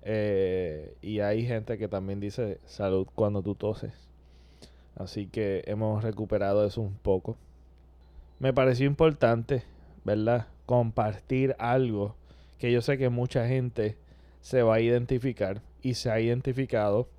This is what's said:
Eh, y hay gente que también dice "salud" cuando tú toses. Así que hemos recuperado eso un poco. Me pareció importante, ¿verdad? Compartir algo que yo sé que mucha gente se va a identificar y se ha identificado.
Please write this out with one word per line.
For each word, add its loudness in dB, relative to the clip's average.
Eh, -2
y -4
hay 0
gente -4
que -6
también -6
dice -6
"salud" 0
cuando 0
tú -4
toses. -6
Así -8
que -2
hemos -2
recuperado 0
eso -4
un -4
poco. -2
Me 2
pareció 4
importante, 2
¿verdad? 0
Compartir 0
algo 0
que 0
yo 4
sé 0
que 2
mucha 0
gente 0
se 2
va 6
a 4
identificar 0
y -2
se -4
ha 0
identificado. 0